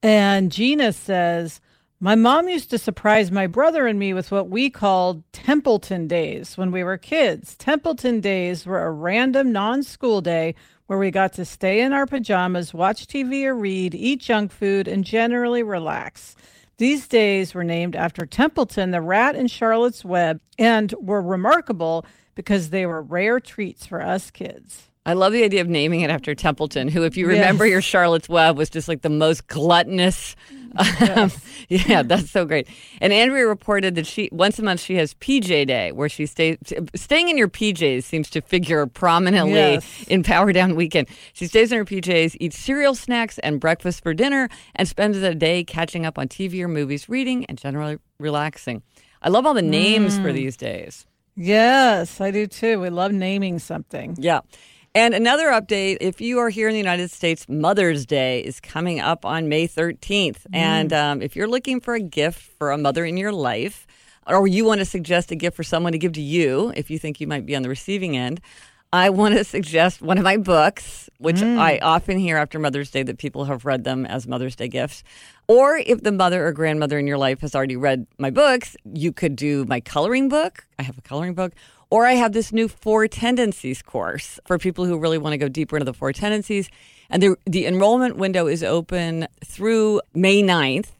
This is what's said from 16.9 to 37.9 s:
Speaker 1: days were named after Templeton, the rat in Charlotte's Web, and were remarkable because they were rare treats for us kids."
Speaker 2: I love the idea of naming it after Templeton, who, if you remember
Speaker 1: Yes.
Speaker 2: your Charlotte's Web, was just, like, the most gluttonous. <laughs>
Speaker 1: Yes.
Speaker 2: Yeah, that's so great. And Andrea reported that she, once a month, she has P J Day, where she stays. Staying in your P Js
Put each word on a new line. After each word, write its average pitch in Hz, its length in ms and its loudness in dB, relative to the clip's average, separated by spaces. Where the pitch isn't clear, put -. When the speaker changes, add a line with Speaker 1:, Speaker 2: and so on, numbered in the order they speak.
Speaker 1:
days 202 480 0
were 180 80 -6
named 170 320 -4
after 170 320 -6
Templeton, 233 640 -2
the 175 100 -2
rat 208 360 0
in 254 100 -2
Charlotte's 233 580 -2
Web, 175 360 0
and 220 400 2
were 202 240 -4
remarkable 180 840 0
because 185 360 -2
they 185 160 -2
were 165 160 -6
rare 190 360 -2
treats - 480 -10
for 156 160 -8
us 175 300 -6
kids." - 560 -16
Speaker 2:
I 165 100 0
love 190 180 4
the 233 100 4
idea 196 180 2
of 175 80 -2
naming 165 340 2
it 151 80 0
after 151 220 -4
Templeton, 147 540 -2
who, 160 160 0
if 160 140 -2
you 180 100 -2
remember 185 400 4
Speaker 1:
Yes. 208 60 6
Speaker 2:
your 185 100 2
Charlotte's 170 460 2
Web, 160 280 4
was 151 140 -2
just, 160 160 -8
like, 160 160 -6
the 156 80 0
most 156 380 0
gluttonous. 175 920 2
<laughs> - 60 -20
Speaker 1:
Yes. 190 380 4
Speaker 2:
Yeah, 185 340 4
that's 165 280 0
so 185 160 0
great. 147 200 -2
And 196 120 4
Andrea 247 340 4
reported 196 500 0
that 160 100 -4
she, - 260 -6
once 190 260 2
a 220 40 -6
month, 190 180 -2
she - 160 -6
has 156 180 0
P 269 260 0
J 165 240 2
Day, 120 280 0
where 143 160 -4
she 151 160 -6
stays. 160 320 -2
Staying 330 340 0
in 330 80 0
your 226 120 4
P 208 260 -2
Js 139 300 0